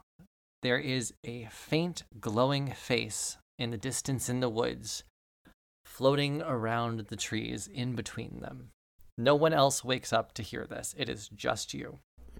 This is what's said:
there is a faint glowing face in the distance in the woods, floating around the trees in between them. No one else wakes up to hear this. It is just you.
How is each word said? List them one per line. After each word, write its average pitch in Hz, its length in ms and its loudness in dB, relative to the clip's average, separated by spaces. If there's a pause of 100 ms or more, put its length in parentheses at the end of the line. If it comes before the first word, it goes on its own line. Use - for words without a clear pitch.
(600)
there 127 180 4
is 131 340 -2 (100)
a 120 220 -8
faint 165 580 -2 (160)
glowing 131 520 2
face - 680 -2 (220)
in 120 120 0
the 117 60 -4
distance 127 520 -2
in 123 100 2
the 127 100 2
woods, 120 540 -2 (840)
floating 143 560 2
around 117 680 0
the 113 80 -6
trees 113 520 -4
in 127 280 -2
between 117 460 -6
them. 123 280 -12 (480)
No 127 180 6
one 160 180 6
else 139 300 6
wakes 131 300 -2
up 113 200 4
to 110 100 -8
hear 123 220 -6
this. - 320 -8
It 127 120 -2
is 110 200 -6
just - 440 -2
you. - 260 -8 (400)